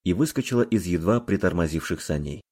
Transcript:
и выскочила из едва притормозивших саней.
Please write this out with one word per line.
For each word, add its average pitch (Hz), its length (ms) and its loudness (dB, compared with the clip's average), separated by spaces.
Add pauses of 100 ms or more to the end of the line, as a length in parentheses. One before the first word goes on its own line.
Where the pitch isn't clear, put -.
и 90 100 2
выскочила 123 480 0
из 98 240 2
едва 90 340 2
притормозивших 85 800 0
саней. 73 400 -6 (120)